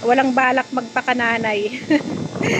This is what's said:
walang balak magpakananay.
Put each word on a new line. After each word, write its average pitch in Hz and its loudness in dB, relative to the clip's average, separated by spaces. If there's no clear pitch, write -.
walang 262 4
balak 254 2
magpakananay. 233 -2